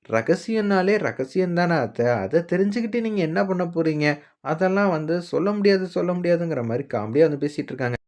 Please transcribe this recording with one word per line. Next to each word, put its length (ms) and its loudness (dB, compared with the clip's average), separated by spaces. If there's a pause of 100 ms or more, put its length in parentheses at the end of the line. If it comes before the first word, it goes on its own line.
"ரகசியம்னாலே 920 2
ரகசியம் 580 -2
தானே 200 2
அத்தை, 300 0 (100)
அதை 240 0
தெரிஞ்சுக்கிட்டு 600 -2
நீங்க 220 -2
என்ன 220 0
பண்ண 200 -2
போறீங்க? 420 0 (360)
அதெல்லாம் 480 0
வந்து 320 -2
சொல்ல 300 -2
முடியாது, 340 2
சொல்ல 260 -2
முடியாதுங்கிற 520 0
மாதிரி 220 -2
காமெடியா 400 2
வந்து 160 -2
பேசிட்டு 280 -4
இருக்காங்க. 380 -4